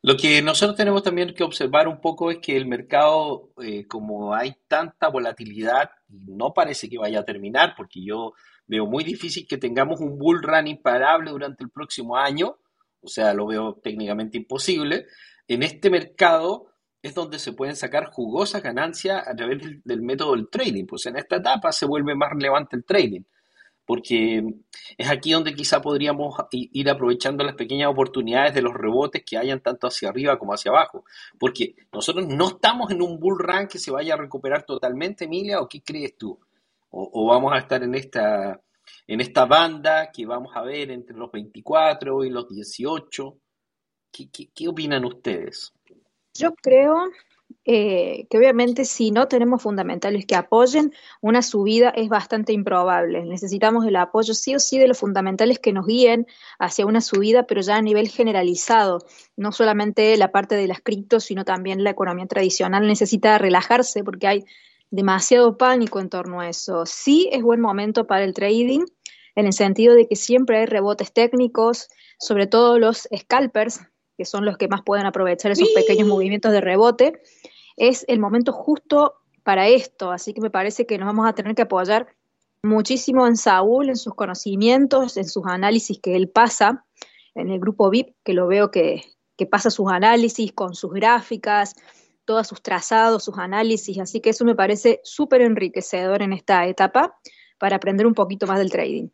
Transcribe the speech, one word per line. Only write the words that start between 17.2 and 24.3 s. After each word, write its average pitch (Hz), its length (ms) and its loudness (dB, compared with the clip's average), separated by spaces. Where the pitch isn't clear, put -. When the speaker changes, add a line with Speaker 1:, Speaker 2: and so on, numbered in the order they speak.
Speaker 1:
se 127 140 -12
pueden 139 240 -8
sacar 139 300 -6
jugosas 147 560 -6
ganancias 165 640 -6
a 123 80 -10
través 120 260 -6
del, 151 240 -18
del 120 160 -6
método 135 360 -2
del 107 120 -6
trading, 165 380 -6
pues - 200 -14
en 120 100 -10
esta 180 200 -6
etapa 180 360 -2
se - 140 -4
vuelve 147 280 -2
más 143 160 -2
relevante 139 460 -2
el 120 80 -8
trading, 113 380 0
porque 113 580 -2